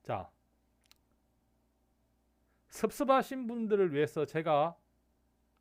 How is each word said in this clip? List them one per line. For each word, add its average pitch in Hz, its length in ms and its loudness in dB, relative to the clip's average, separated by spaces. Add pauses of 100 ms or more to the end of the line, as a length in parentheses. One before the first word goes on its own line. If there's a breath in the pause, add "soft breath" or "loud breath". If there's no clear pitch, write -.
자, 101 260 -6 (2500)
섭섭하신 262 760 0
분들을 214 460 0
위해서 147 320 0
제가 160 500 0 (840)